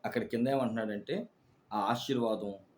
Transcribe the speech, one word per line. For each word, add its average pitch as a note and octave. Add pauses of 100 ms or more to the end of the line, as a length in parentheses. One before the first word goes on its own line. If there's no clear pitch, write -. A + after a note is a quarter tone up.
అక్కడ A#2+
కింద A#2
ఏమంటున్నాడంటే, A#2 (440)
ఆ G#2+
ఆశీర్వాదం A2 (240)